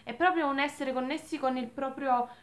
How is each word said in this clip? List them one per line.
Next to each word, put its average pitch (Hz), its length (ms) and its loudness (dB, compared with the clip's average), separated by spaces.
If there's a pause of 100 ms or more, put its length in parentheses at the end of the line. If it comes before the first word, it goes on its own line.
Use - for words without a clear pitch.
È 233 100 -8
proprio 339 340 4
un 277 120 2
essere 285 340 -2
connessi 285 460 -2
con 254 180 0
il 254 80 -2
proprio, 269 640 0 (140)